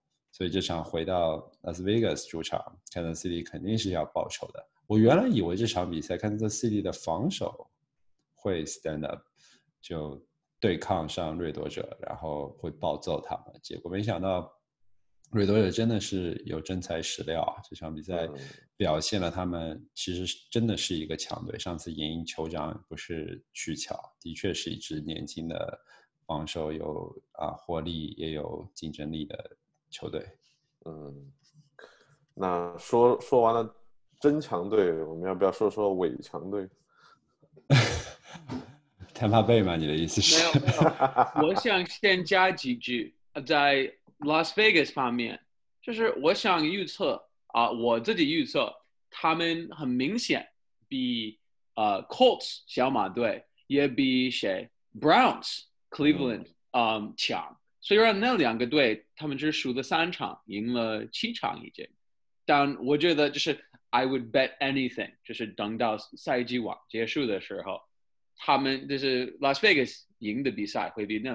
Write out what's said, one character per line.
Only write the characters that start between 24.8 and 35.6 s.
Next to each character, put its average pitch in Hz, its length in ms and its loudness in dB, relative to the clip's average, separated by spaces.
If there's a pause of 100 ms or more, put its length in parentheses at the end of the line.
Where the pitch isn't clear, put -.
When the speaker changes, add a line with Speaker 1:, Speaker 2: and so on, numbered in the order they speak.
Speaker 1:
年 78 240 -8
轻 80 200 -10
的 - 320 -8 (460)
防 78 220 -6
守 78 260 -4
有， 78 420 -8 (180)
啊， 78 180 -6
活 80 320 -6
力 80 340 -6
也 80 140 -6
有 78 440 -6
竞 80 160 -10
争 76 220 -8
力 78 140 -6
的 - 100 -12 (540)
球 - 180 -10
队。 - 180 -8 (600)
Speaker 2:
嗯， 71 440 -16 (1000)
那 87 460 -4
说， 120 420 4
说 123 220 4
完 117 120 6
了 113 220 -2 (420)
真 147 220 4
强 95 260 -4
队， 92 380 4
我 80 100 -8
们 85 140 -6
要 95 60 0
不 92 100 2
要 92 80 4
说 104 180 2